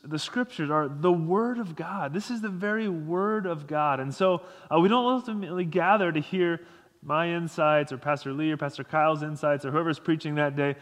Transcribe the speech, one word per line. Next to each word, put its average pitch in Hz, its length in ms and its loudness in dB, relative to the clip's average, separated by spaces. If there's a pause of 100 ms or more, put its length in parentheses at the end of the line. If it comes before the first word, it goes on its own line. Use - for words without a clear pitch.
the 151 140 -6
Scriptures 175 520 -4
are 151 160 2
the 143 240 0
Word 190 480 0
of 180 160 -6
God. 165 380 -6
This 208 180 -4
is 226 120 -6
the 214 80 -4
very 208 380 -2
Word 185 580 -2
of 151 200 -6
God. 147 340 0
And 135 140 -4
so, 185 280 2 (300)
uh, 165 60 6
we 180 100 8
don't 240 180 4
ultimately 208 580 -2
gather 180 480 4
to 156 80 0
hear 170 400 0 (420)
my 165 280 0
insights 151 600 2
or 131 60 -8
Pastor 139 380 -2
Lee 156 180 0
or 147 60 -2
Pastor 143 260 -6
Kyle's 156 380 2
insights 147 420 -2
or 135 60 -4
whoever's 160 280 0
preaching 156 360 -2
that 147 220 0
day. 143 260 0